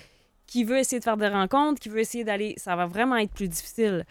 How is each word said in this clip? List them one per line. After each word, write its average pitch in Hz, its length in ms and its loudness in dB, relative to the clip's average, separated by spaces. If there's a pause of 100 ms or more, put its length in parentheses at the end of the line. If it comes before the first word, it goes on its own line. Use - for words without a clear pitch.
(460)
qui 240 180 0
veut 247 140 2
essayer 262 220 2
de - 40 -12
faire 220 140 2
des 208 100 2
rencontres, 254 520 2
qui 214 100 -14
veut 220 80 -4
essayer 226 260 -2
d'aller, 208 320 -2
ça 185 200 -4
va 175 100 0
vraiment 233 300 0
être 214 160 0
plus 196 160 -4
difficile. 180 640 -2